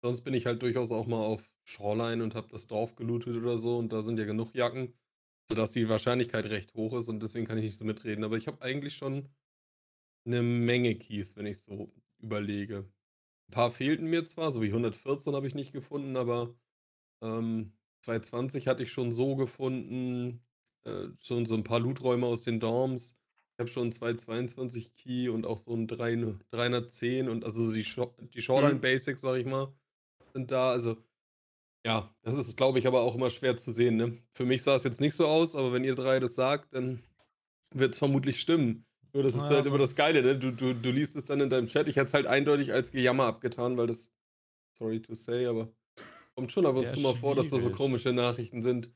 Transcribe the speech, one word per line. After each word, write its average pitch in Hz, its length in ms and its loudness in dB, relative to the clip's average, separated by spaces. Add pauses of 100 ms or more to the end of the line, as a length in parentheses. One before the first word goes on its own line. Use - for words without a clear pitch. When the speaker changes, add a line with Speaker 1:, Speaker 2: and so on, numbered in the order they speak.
Speaker 1:
sonst 123 180 -2
bin 131 140 -4
ich 117 100 0
halt 120 160 -2
durchaus 123 300 0
auch 110 160 -2
mal 113 160 0
auf 107 280 -4 (160)
Shoreline 113 560 -2
und 110 120 -6
hab 110 140 -10
das - 180 -16
Dorf 113 280 -4
gelootet 117 420 -4
oder 117 200 -2
so 120 220 0
und 113 120 -4
da 110 120 -2
sind 113 160 -2
ja 107 60 -2
genug 107 280 -4
Jacken, 123 400 -2 (560)
sodass 110 220 0
die 113 180 0
Wahrscheinlichkeit 113 560 0
recht 104 300 -6
hoch 110 180 -4
ist 120 140 -4
und 110 160 -6
deswegen 113 240 -4
kann 113 100 -4
ich 107 60 -2
nicht 101 140 -6
so 110 80 -10
mitreden. 107 380 -4
Aber 110 140 -2
ich 110 100 -6
hab - 140 -12
eigentlich 143 340 -6
schon 139 340 -6 (1000)
eine 120 160 2
Menge 120 500 4
Keys, 104 440 -8
wenn 104 100 -6
ich 101 120 -8
so 110 320 -12 (280)
überlege. 101 680 -4 (600)
Ein - 40 -20
paar 117 180 4
fehlten 147 360 -2
mir 165 180 0
zwar, 160 280 -4
so 117 80 -2
wie 104 100 2
hundertvierzehn 127 640 -2
hab 139 80 -2
ich 139 120 -6
nicht 139 180 -8
gefunden, 139 420 -8
aber, 120 400 -2 (680)
ähm, 113 520 -4 (280)
zwei 117 180 -4
zwanzig 131 500 -4
hatte 131 140 0
ich 117 100 -10
schon 123 180 -2
so 131 240 0
gefunden, 127 1040 -4 (460)
äh, 95 200 -8 (120)
schon 120 260 -2
so 113 100 0
ein 107 100 0
paar 117 160 2
Looträume 123 440 0
aus 120 180 0
den 113 180 -2
Dorms. 123 580 -2 (380)
Ich - 20 -20
hab 120 100 -4
schon 120 220 -2
zwei 117 220 -4
zweiundzwanzig 120 800 -6
Key 123 340 -4
und 113 180 -2
auch 110 120 -4
so - 160 -10
ein 113 140 -2
drei, 117 280 -2 (360)
dreihundertzehn 120 760 -2
und 113 160 -4
also 113 300 -2
die 110 100 -2
Sho-, 120 380 -6
die 117 200 -12
Shoreline 139 340 4
Speaker 2:
Mhm. 127 60 -4
Speaker 1:
Basics, 131 380 0
sag 131 160 -2
ich 123 100 -2
mal, 135 300 -4 (580)
sind 131 160 -8
da. 131 220 2
Also, 117 320 -2 (840)
ja, 110 360 -2
das 117 140 -4
ist, 143 200 -4
glaub 131 220 4
ich, 123 100 4
aber 127 140 6
auch 117 140 2
immer 123 160 0
schwer 127 260 0
zu 117 160 -8
sehen, 113 240 4
ne? 117 200 0 (140)
Für - 140 -4
mich 127 180 2
sah 139 120 4
es 131 100 2
jetzt 123 160 0
nicht 147 140 2
so 165 120 4
aus, 160 300 4
aber 131 160 0
wenn 127 100 2
ihr 131 120 0
drei 131 260 2
das 123 140 -2
sagt, 139 380 0
dann 127 300 -4 (720)
wird's 131 240 2
vermutlich 135 420 2
stimmen. 135 460 2 (280)
Nur 139 100 2
das 131 100 4
ist 135 80 0
Speaker 3:
Ja, 143 140 4
Speaker 1:
halt 135 100 6
Speaker 3:
so 143 40 0
Speaker 1:
immer 139 80 2
das 131 200 2
Geile, 151 240 6
ne? 135 180 6
Du, 127 140 -2
du, 127 200 0
du 117 160 -2
liest 143 280 0
es 139 80 -8
dann 143 160 0
in 139 80 2
deinem 123 180 2
Chat. - 220 2
Ich 147 80 0
hätt's 135 160 2
halt 143 140 4
eindeutig 139 440 4
als 127 220 2
Gejammer 127 320 4
abgetan, 120 500 -2
weil 120 100 2
das, 117 240 -4 (680)
sorry 113 240 -4
to 113 140 -14
say, 123 320 -2
aber 113 220 -2 (640)
kommt 127 200 -6
schon 190 120 4
ab 135 120 6
und 127 80 2
Speaker 3:
Ja, 123 60 -2
Speaker 1:
zu 139 100 -2
mal 135 120 4
vor, 135 220 2
dass 135 140 4
da 139 80 2
so 120 60 2
Speaker 3:
schwierig. 117 120 0
Speaker 1:
komische 127 380 2
Nachrichten 120 480 0
sind. 120 340 0